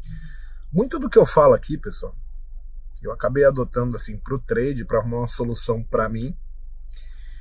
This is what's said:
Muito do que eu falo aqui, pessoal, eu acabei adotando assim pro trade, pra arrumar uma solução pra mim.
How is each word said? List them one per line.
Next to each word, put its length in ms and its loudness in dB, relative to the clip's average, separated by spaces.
Muito 280 2
do 100 -2
que 80 6
eu 80 12
falo 260 8
aqui, 240 0
pessoal, 400 -8
eu 80 -6
acabei 340 4
adotando 520 4
assim 200 -6
pro 220 -4
trade, 460 -2
pra 160 2
arrumar 180 0
uma 100 -2
solução 540 -2
pra 260 2
mim. 300 -4